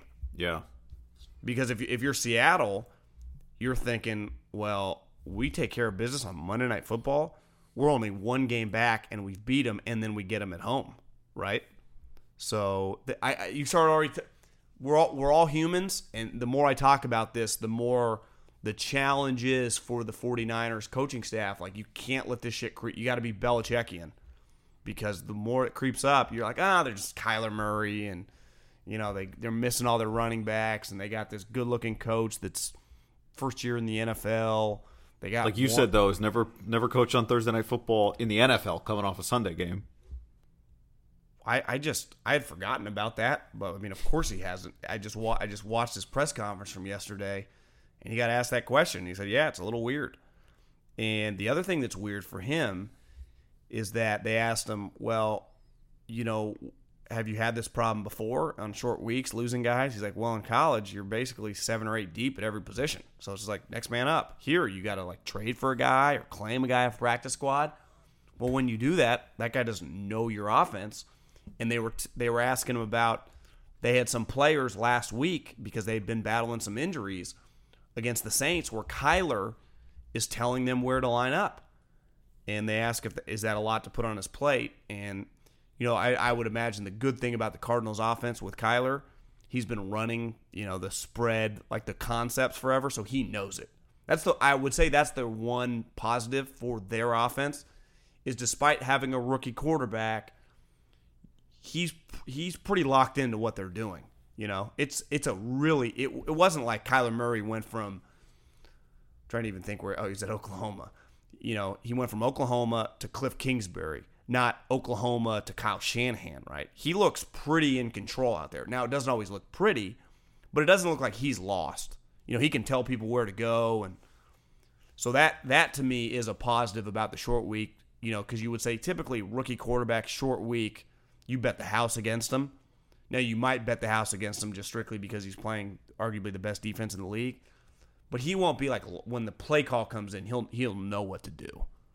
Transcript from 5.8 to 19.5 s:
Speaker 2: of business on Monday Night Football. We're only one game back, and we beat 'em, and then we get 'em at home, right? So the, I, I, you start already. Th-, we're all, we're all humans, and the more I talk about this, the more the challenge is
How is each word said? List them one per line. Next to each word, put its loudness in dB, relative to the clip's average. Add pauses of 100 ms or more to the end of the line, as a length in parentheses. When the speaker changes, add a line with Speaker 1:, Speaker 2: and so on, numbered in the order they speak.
Speaker 2:
of -4
business -2
on -8
Monday 0
Night -2
Football. 0 (360)
We're 4
only 4
one 0
game 0
back, 2
and -6
we -8
beat 2
'em, -2
and -2
then -2
we -4
get -4
'em -6
at -10
home, -2 (400)
right? -2 (760)
So -2
the, -6
I, 2
I, -6
you -4
start 6
already. 4
Th-, -10 (520)
we're 4
all, 8
we're 4
all 10
humans, 0 (100)
and -6
the -2
more 4
I 6
talk 6
about 0
this, 0
the -4
more 2 (420)
the -2
challenge 2
is 2